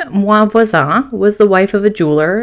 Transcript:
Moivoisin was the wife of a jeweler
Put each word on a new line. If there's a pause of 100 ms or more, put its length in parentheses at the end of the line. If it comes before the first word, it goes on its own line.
(120)
Moivoisin
was
the
wife
of
a
jeweler